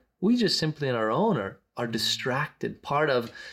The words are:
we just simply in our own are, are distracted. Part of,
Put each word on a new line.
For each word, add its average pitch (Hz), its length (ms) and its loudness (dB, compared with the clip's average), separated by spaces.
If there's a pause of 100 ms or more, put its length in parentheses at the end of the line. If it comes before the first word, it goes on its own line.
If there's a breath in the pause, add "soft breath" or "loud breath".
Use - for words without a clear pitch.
(200)
we 226 160 4
just 220 220 2
simply 151 300 0
in 127 60 0
our 110 160 2
own 180 280 2
are, 98 200 -6 (180)
are 123 100 -2
distracted. - 960 -4
Part 147 280 2
of, 120 200 0 (220 loud breath)